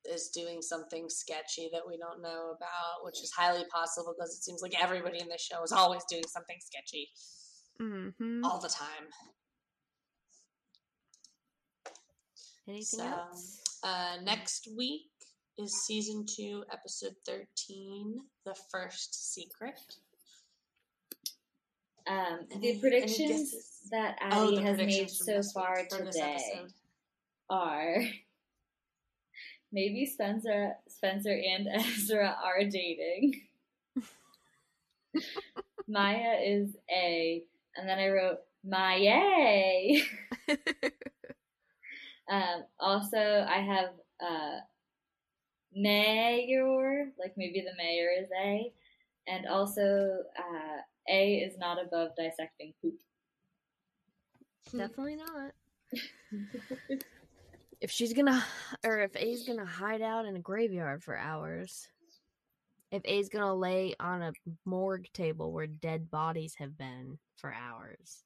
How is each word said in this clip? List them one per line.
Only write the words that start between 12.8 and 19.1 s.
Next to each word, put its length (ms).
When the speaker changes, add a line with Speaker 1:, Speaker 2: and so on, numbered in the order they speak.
Speaker 1:
So, 60
Speaker 2:
else? 760
Speaker 1:
uh, 400
next 540
week 340
is 300
season 400
two, 440
episode 440
thirteen, 960
The 100
First 640